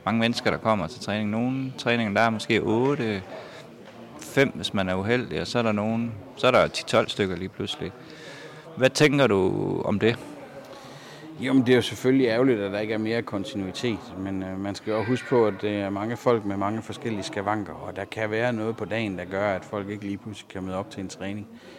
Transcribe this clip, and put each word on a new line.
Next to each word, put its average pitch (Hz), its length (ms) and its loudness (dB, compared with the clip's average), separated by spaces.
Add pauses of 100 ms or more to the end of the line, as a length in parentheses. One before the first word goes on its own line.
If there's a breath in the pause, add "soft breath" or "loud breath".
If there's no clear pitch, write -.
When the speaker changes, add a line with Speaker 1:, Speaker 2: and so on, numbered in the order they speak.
Speaker 1:
mange 113 140 0
mennesker, 113 320 2
der 73 60 2
kommer 104 300 2
til - 140 -10
træning. 104 280 -2
Nogle 131 480 -2
træninger, 117 360 0
der 107 80 4
er 117 80 6
måske 107 320 2
otte, 113 600 2 (1000 loud breath)
fem, - 340 4
hvis 90 180 -6
man 95 160 2
er 92 60 2
uheldig, 101 460 0
og 87 60 -4
så 123 120 0
er 117 40 2
der 110 80 2
nogen, 113 420 0 (220)
så 127 120 2
er 127 40 6
der 92 160 6
ti - 180 -4
tolv 113 220 4
stykker 92 280 0
lige 92 140 -6
pludselig. 92 420 -6 (840 loud breath)
Hvad 131 120 4
tænker 143 380 6
du 95 580 4
om 104 140 2
det? 110 200 4 (1200 loud breath)
Speaker 2:
Jo, 131 140 -2
men 131 120 8
det 127 60 6
er 127 40 10
jo 117 60 8
selvfølgelig 127 460 4
ærgerligt, 117 320 4
at 101 120 0
der 101 80 -2
ikke 110 140 -2
er 110 40 -2
mere 113 240 0
kontinuitet, 98 800 -4 (180)
men, 95 260 -4
øh, 95 160 -6
man 101 160 -4
skal - 160 -6
jo 110 120 0
huske 120 240 -2
på, 117 200 6
at 101 140 2
det 104 140 -2
er 101 140 -2
mange 107 280 -4
folk 113 280 2
med 98 120 -2
mange 104 240 -2
forskellige 107 420 -6
skavanker, 101 500 -2
og 95 220 -10
der 98 100 -6
kan 110 260 -4
være 117 220 0
noget 110 240 -4
på 107 80 -6
dagen, 101 320 -4
der 87 80 -6
gør, 98 260 -2
at 90 140 -4
folk 101 240 -6
ikke 101 160 -8
lige 101 120 -6
pludselig - 320 -14
kan 95 140 -8
møde 92 140 -6
op 98 140 -6
til 98 120 -10
en 92 60 -8
træning. 101 380 -10 (320 loud breath)